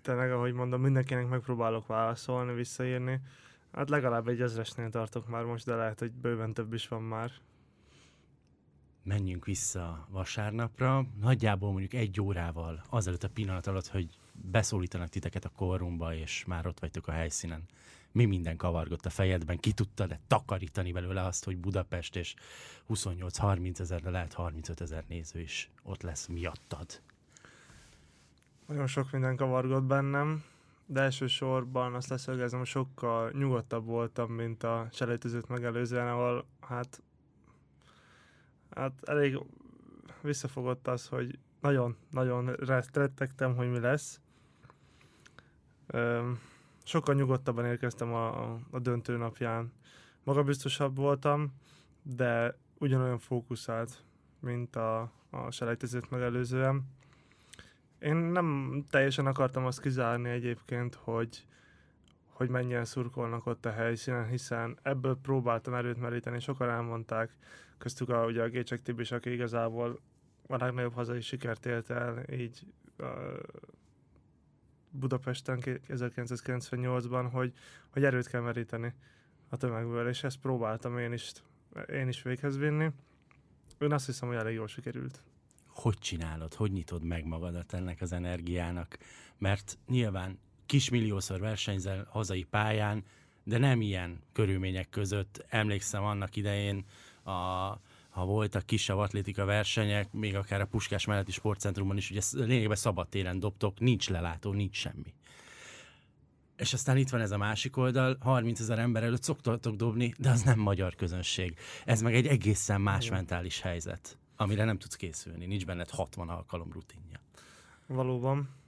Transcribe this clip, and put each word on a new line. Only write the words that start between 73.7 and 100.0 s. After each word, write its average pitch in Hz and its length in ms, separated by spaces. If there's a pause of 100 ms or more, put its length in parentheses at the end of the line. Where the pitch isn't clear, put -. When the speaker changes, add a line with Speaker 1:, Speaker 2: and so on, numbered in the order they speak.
Speaker 1:
Budapesten 127 680
ké-, 127 280
ezerkilencszázkilencvennyolcban, 123 1400
hogy, 123 240 (360)
hogy 135 140
erőt 127 240
kell 120 140
meríteni 117 520 (560)
a 120 80
tömegből, 117 500
és 123 160
ezt 135 160
próbáltam 120 580
én 120 160
is, - 180 (580)
én 135 180
is 127 140
véghez 135 360
vinni. 151 340 (880)
Én 147 120
azt 139 140
hiszem, 123 220
hogy 120 100
elég 113 180
jól 110 120
sikerült. 131 540 (560)
Speaker 2:
Hogy 98 200
csinálod? 80 560
Hogy 107 180
nyitod 87 320
meg 82 220
magadat 85 480
ennek 90 280
az 87 100
energiának? 87 880 (400)
Mert 98 400 (100)
nyilván 98 520 (260)
kismilliószor 110 760
versenyzel 98 680
hazai 95 340
pályán, 107 600 (400)
de 110 140
nem 123 240
ilyen 90 380 (120)
körülmények 92 580
között. 101 600
Emlékszem 104 540
annak 101 320
idején, 101 500 (380)
a, - 80 (800)
ha 90 160
voltak 104 400
kisebb 101 320
atlétika 101 480
versenyek, 104 640